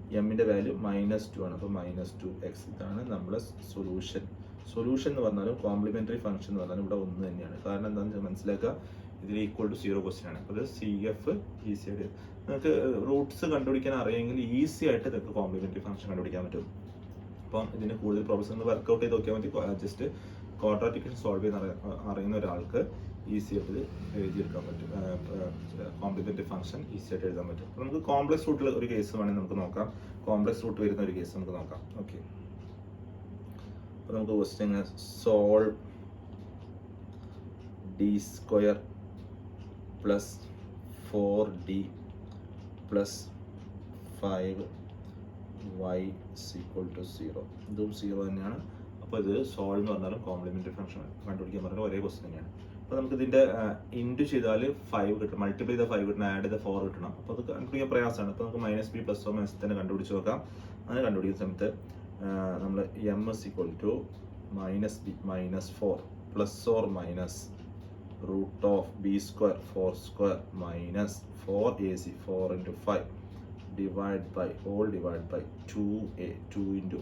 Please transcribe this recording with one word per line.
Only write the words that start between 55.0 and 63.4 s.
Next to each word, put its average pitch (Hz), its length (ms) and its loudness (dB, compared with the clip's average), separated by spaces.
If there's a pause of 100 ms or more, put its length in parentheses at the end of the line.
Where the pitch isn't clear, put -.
കിട്ടും, 98 220 -2
മൾട്ടിപ്ലൈ 104 320 2
ചെയ്താൽ 117 180 6
ഫൈവ് 101 160 4
കിട്ടണം, 104 260 2
ആഡ് 98 100 0
ചെയ്താൽ 101 220 0
ഫോർ 98 120 2 (100)
കിട്ടണം. 90 320 -4
അപ്പൊ - 140 -8
അത് 123 80 -2 (100)
കണ്ടുപിടിക്കാൻ 131 420 -2
പ്രയാസമാണ്. 110 400 4
അപ്പൊ 101 100 -2
നമുക്ക് 117 220 -2
മൈനസ് 107 300 2
ബി 113 100 -2
പ്ലസ് 104 220 0
ഓർ 104 100 2
മൈനസ് 101 240 -2
തന്നെ 101 180 2
കണ്ടുപിടിച്ച് 95 380 0
നോക്കാം. 107 200 2 (480)
അങ്ങനെ 123 200 2
കണ്ടുപിടിക്കുന്ന 98 380 2
സമയത്ത്, 98 260 2 (540)
ആ, 98 40 -2 (360)
നമ്മൾ 98 160 2 (380)
m 107 60 2 (100)
is - 160 -6